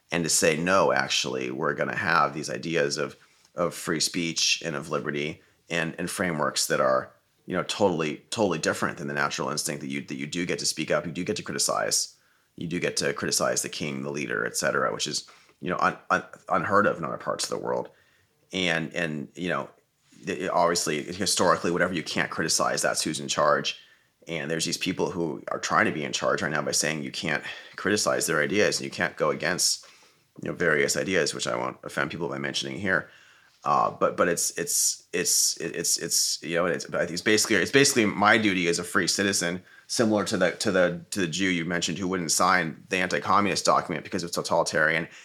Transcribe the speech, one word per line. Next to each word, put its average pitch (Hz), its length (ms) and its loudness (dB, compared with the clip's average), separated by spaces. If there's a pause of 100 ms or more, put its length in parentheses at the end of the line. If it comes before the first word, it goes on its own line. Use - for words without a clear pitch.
(120)
and 85 100 0
to 76 80 0
say, 82 260 4
"No, 85 360 4
actually, 65 580 -2
we're 73 240 -2
gonna 67 220 -2
have 80 360 2
these 73 180 -8
ideas 71 460 -2
of, 67 200 -4 (400)
of 85 180 -2
free 82 240 -4
speech - 680 0
and 80 120 -4
of 78 140 -8
liberty 73 500 -4 (280)
and, 82 300 -2
and 87 100 -4
frameworks 76 580 -2
that 76 140 2
are, 65 300 2 (360)
you 90 100 -4
know, 82 80 0
totally, 80 680 0
totally 92 280 0
different 92 400 -2
than 73 100 -8
the 71 60 -6
natural 71 340 -2
instinct 76 320 -4
that 73 80 -8
you, 69 140 -4
that - 120 -12
you 69 120 -6
do 87 200 -4
get 87 120 -2
to - 80 -4
speak 80 240 -2
up, 76 160 0
you 80 60 -6
do 87 120 -6
get 107 120 -4
to 85 60 -6
criticize." - 720 -2 (420)
You 85 120 -8
do 85 100 -4
get 76 200 -2
to 71 140 0
criticize 69 500 0
the - 60 -6
king, 69 340 -6
the 71 80 -6
leader, 58 340 -4
et - 120 -4
cetera, 67 360 0
which 58 140 -4
is, 73 200 -6 (340)
you 80 100 -4
know, - 100 -2
un-, 90 160 2 (140)
un-, 92 140 2 (240)
unheard 98 380 2
of - 120 2
in 82 60 -6
other 60 120 -4
parts - 280 -4
of - 60 -6
the 57 80 -4
world. 62 300 -2 (640)
And, 82 420 0
and, 76 400 -4
you 87 140 -4
know, 69 200 -2 (580)
th-, 87 240 -2
obviously, 85 520 2
historically, 90 680 2
whatever 87 240 2
you 80 80 -2
can't - 280 -2
criticize, - 520 0
that's - 200 0
who's 76 180 -4
in 69 80 -6
charge. 71 500 2 (500)
And 78 220 -6
there's 82 140 -2
these 82 120 -2
people 87 340 -2
who 80 380 -4
are - 100 -4
trying 95 280 2
to 82 60 2
be 73 120 -4
in 64 80 -6
charge 65 300 0
right 73 100 0
now 73 100 0
by 67 100 -2
saying 78 300 0
you 65 80 -8
can't 76 320 -2 (340)
criticize 92 500 0
their 80 140 2
ideas 73 380 2
and 64 60 -8
you 69 60 -8
can't - 260 -2
go 78 140 2
against, 78 560 0 (540)
you 82 100 -6
know, 82 40 -6
various 76 420 2
ideas, 78 380 0
which - 120 -6
I 60 100 0
won't 64 260 -4
offend - 280 -4
people 80 180 -6
by 67 100 -6
mentioning 67 400 -6
here. 95 300 0 (560)
Uh, 67 260 2
but, - 260 -2
but 90 120 2
it's, - 300 -2
it's, - 540 -2
it's, - 440 2
it-, - 180 -6
it's, - 240 0
it's, - 440 0
you 82 140 -2
know, 87 100 2
it's, 71 180 -2
but 85 260 -2
it's 90 120 -6
basically, 107 340 4
it's 85 160 2
basically 135 340 6
my 104 320 6
duty 92 300 2
as 85 100 4
a 87 60 -4
free 87 240 0
citizen, 92 540 0 (260)
similar 107 360 2
to 104 120 -2
the, 90 160 4
to - 180 -2
the, 90 300 4 (100)
to 101 100 -2
the 90 60 2
Jew 90 220 0
you 85 160 2
mentioned 87 340 -2
who 95 100 -2
wouldn't 87 220 0
sign 90 600 2
the 95 80 2
anti-communist 92 640 2
document 82 400 2
because 90 180 -6
it's 85 120 -8
totalitarian. 82 760 0 (160)